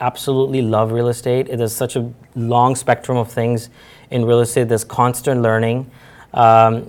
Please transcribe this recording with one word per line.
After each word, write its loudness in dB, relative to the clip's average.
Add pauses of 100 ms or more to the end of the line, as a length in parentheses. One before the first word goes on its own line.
absolutely -2
love 0
real -2
estate. -2
It -6
is -2
such -6
a -4 (240)
long 0
spectrum -2
of -4
things -4 (400)
in -2
real 4
estate. 0
There's 0
constant 0
learning. 0 (460)
Um, 4